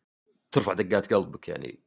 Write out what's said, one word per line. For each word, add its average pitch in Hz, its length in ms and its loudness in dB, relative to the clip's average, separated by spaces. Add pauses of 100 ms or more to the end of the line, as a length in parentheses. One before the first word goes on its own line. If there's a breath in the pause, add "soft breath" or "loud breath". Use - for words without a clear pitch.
(500)
ترفع 107 220 2
دقات 98 420 0
قلبك - 340 0
يعني. 69 380 -10